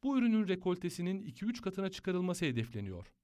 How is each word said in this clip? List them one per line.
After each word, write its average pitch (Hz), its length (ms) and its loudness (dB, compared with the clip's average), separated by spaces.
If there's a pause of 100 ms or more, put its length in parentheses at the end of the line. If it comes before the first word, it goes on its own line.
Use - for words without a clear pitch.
bu 269 140 2
ürünün 220 300 6
rekoltesinin 180 720 0
iki 190 240 -8
üç 233 160 -4
katına 190 280 -2
çıkarılması 180 560 0
hedefleniyor. 104 680 -4 (100)